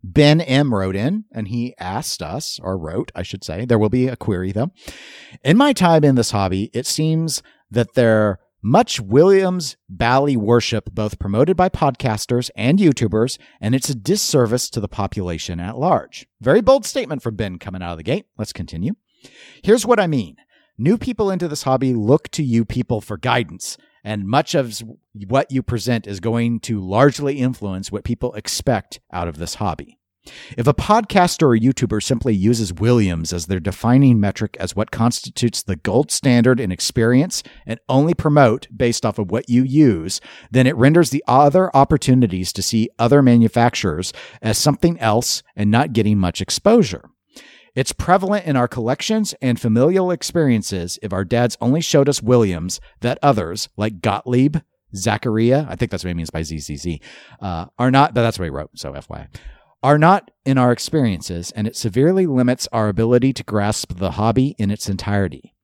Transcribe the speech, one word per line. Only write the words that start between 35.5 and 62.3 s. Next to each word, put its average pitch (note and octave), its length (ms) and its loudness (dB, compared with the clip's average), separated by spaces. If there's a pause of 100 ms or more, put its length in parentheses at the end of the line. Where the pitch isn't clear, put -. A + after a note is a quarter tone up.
the F#2 140 -4
gold A2+ 360 0
standard B2 480 4
in G2 120 -4
experience B2 720 0 (220)
and A2+ 220 -8
only D3 280 2
promote C#3+ 600 4
based A#2+ 300 -2
off A2 140 -2
of G2 100 -4
what A2+ 200 -4
you B2 140 4
use, B2 560 2 (300)
then B2+ 160 4
it B2+ 120 2
renders D3+ 340 6
the C#3+ 160 -4
other D3 480 4
opportunities B2+ 800 2
to G2 100 -6
see A2 340 0
other C#3 240 4
manufacturers A#2 920 2 (280)
as A2 160 -2
something E3+ 420 0
else A2+ 440 0 (120)
and G#2 140 0
not A#2+ 240 2
getting G#2+ 240 2
much F#2 240 -2
exposure. F#3+ 680 0 (640)
It's C3 160 -2
prevalent F#3+ 540 0
in D3 100 0
our B2 140 2
collections D3 760 -4
and B2 160 0
familial D#3 500 2
experiences A2+ 920 -2
if F#2+ 100 -8
our F#2+ 120 -2
dads A#2+ 360 0
only C#3 200 0
showed C#3+ 280 2
us C3 140 -4
Williams G2 560 2 (220)
that A#2+ 200 -4
others, G#2 560 0
like G#2 240 -4
Gottlieb, B2+ 560 0 (380)
Zaccaria, A2+ 720 0
I C3+ 60 -8
think - 160 -4
that's F#2 120 -8
what F#2 40 -6
he E2+ 80 -6
means E2 160 -8
by D#2+ 100 -6
Z D#2+ 160 -8
Z D2 200 -10
Z, E2 240 -8 (400)
uh, F2+ 240 -8 (120)
are B2+ 140 2
not, C#3 240 4
but A#2+ 80 2
that's A2+ 160 -2
what F2+ 60 -4
he D#2+ 40 -6
wrote, C#2+ 260 -10
so C2+ 180 -12
F C#2+ 160 -14
Y - 80 -12
I, C#2 200 -18 (460)
are D3 160 4
not F3+ 320 4 (140)
in C3+ 120 2
our B2 140 4
experiences, G2 800 -4
and G#2+ 160 -4
it - 80 -8
severely D#3 500 0
limits B2+ 460 0